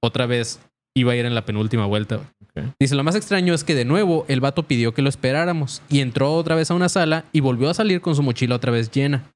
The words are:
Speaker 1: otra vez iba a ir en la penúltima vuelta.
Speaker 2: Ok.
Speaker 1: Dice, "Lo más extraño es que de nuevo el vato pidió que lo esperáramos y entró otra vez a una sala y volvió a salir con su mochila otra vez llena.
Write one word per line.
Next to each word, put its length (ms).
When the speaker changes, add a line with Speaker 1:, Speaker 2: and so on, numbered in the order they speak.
Speaker 1:
otra 240
vez 340
iba 140
a 40
ir 120
en 80
la 100
penúltima 400
vuelta. 320
Speaker 2:
Ok. 460
Speaker 1:
Dice, 160
"Lo 80
más 100
extraño 400
es 100
que 120
de 100
nuevo 420
el 140
vato 220
pidió 320
que 80
lo 60
esperáramos 800
y 120
entró 340
otra 220
vez 160
a 20
una 160
sala 420
y 100
volvió 280
a 60
salir 260
con 140
su 80
mochila 320
otra 160
vez 180
llena. 460